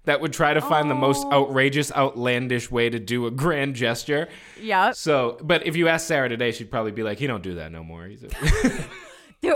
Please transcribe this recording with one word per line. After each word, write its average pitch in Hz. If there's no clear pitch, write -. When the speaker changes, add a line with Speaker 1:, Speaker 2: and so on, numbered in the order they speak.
Speaker 1:
that 147
would 151
try 170
to 156
find 151
the 131
most 135
Speaker 2:
Oh. 139
Speaker 1:
outrageous, 135
outlandish 123
way 117
to 117
do 117
a 113
grand 139
gesture. 127
Speaker 2:
Yep. 214
Speaker 1:
So, 131
but 156
if 165
you 170
ask 165
Sarah 139
today, 120
she'd 113
probably 110
be 110
like, 104
"He 139
don't 107
do 90
that 80
no 82
more." 82
He's 113
a -
<laughs> -
Speaker 2:
There, 330